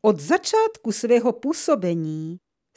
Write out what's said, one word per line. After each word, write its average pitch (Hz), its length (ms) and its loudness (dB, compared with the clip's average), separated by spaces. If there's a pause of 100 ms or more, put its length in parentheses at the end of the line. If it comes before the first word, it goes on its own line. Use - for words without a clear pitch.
Od 208 180 2
začátku 392 720 0
svého 233 400 2
působení 175 1040 -2 (400)